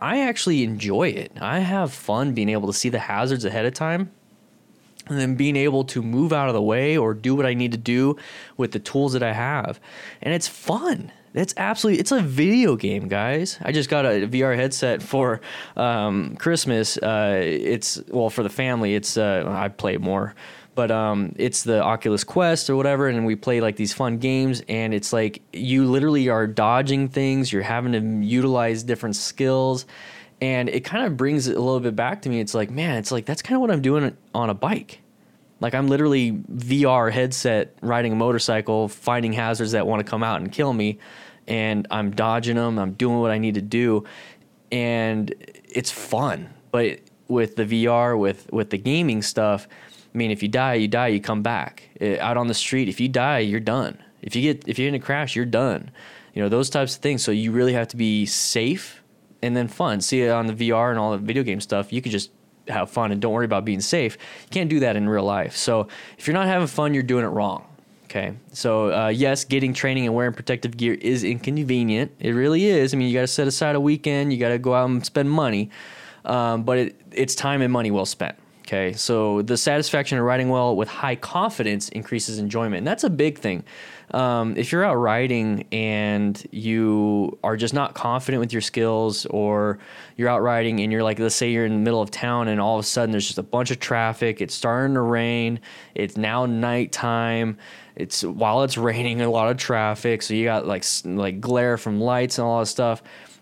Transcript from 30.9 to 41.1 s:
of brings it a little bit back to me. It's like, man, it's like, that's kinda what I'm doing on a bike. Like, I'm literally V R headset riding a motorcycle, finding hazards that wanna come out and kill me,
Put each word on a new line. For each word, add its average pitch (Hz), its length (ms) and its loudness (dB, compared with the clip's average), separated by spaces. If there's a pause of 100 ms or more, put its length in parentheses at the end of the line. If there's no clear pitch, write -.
of 156 100 -2
brings 135 300 0
it 120 100 0
a - 40 0
little 127 180 2
bit 120 160 -2
back 127 280 -2
to 139 60 -6
me. 120 120 0
It's 104 140 -4
like, 110 180 -2
man, 151 240 -2
it's 107 160 -4
like, 117 120 -2
that's - 160 -6
kinda 262 200 0
what 240 100 2
I'm 156 120 2
doing 139 340 2 (180)
on 113 160 0
a 101 40 0
bike. - 460 -4 (600)
Like, 117 140 -2
I'm 139 120 2
literally 139 640 2
V 127 360 0
R 123 260 6
headset 127 720 0
riding 120 320 0
a 110 40 0
motorcycle, 110 720 2
finding 117 440 0
hazards 113 400 0
that 107 140 2
wanna 107 160 2
come 110 220 -2
out 110 160 0
and 95 100 -6
kill 143 220 0
me, 107 260 0 (480)